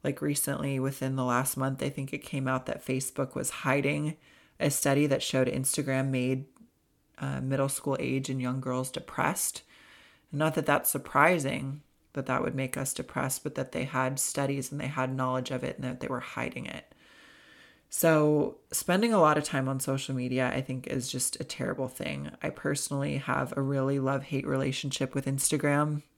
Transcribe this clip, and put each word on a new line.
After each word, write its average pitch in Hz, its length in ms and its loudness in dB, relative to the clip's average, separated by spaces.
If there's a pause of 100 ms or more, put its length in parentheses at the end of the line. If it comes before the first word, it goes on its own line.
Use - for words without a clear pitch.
Like, 143 200 -2
recently, 143 580 0
within 135 360 -2
the 131 80 0
last 127 320 2
month, 135 260 0
I 143 80 0
think 139 220 -6
it 147 60 -6
came 135 300 -4
out 131 180 0
that - 180 -6
Facebook 135 500 -2
was - 160 -2
hiding 147 680 0 (440)
a 147 100 4
study 143 360 4
that 135 160 2
showed 131 260 2
Instagram 135 600 0
made, 131 360 0 (760)
uh, 135 220 -4
middle 135 280 2
school 135 300 -2
age 135 300 -2
and 135 120 -2
young 127 200 -2
girls 131 300 -2
depressed. - 720 -2 (680)
Not 156 240 2
that 147 120 0
that's 147 240 4
surprising 143 920 2 (300)
that 135 140 -6
that 131 160 0
would 127 120 -2
make 135 220 -2
us 135 160 -2
depressed, - 500 -4
but 151 120 -6
that 135 180 -4
they 147 120 -2
had 135 340 0
studies 139 520 -2
and 147 100 -6
they 131 60 -4
had 131 280 -2
knowledge 127 360 -2
of 127 140 -4
it 135 120 -6
and - 80 -8
that 151 160 -6
they - 80 -6
were 123 120 -4
hiding - 460 -8
it. - 280 -12 (960)
So 151 680 4 (120)
spending 208 420 2
a 202 80 6
lot 151 160 8
of 151 80 0
time 135 240 0
on 135 120 0
social 135 340 -2
media, 127 340 0
I - 120 0
think, 131 260 -6
is 127 240 -2
just - 300 -2
a 147 40 -4
terrible - 440 -4
thing. 143 420 -6 (120)
I 151 80 -2
personally 143 680 -2
have 135 400 -2
a 139 60 0
really 139 360 2
love-hate 139 480 0
relationship 135 680 -2
with 139 120 -2
Instagram. 147 760 2 (160)